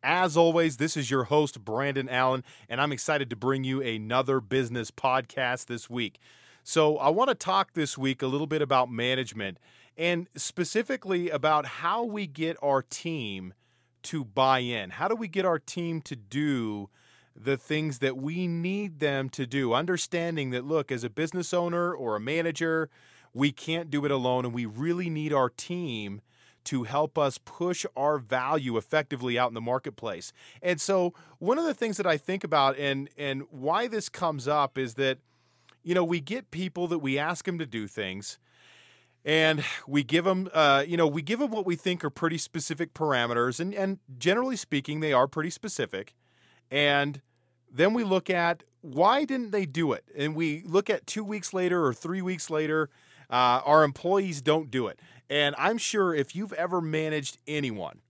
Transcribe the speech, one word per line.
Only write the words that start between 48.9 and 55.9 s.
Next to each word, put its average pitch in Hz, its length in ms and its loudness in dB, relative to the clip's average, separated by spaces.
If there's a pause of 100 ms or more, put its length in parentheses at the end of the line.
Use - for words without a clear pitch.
didn't 240 280 -4
they 196 140 0
do 147 260 0
it? - 120 -4 (120)
And 151 180 -2
we 160 300 -2
look 190 260 0
at - 160 -2
two 214 160 -6
weeks 202 320 -6
later 180 320 2
or 123 80 2
three 180 280 -6
weeks 180 280 -4
later, 156 400 0 (400)
uh, 123 340 4
our 151 200 10
employees 175 560 0
don't 156 280 2
do 123 200 -2
it. - 100 -10 (300)
And 143 300 2
I'm 190 180 2
sure 196 380 2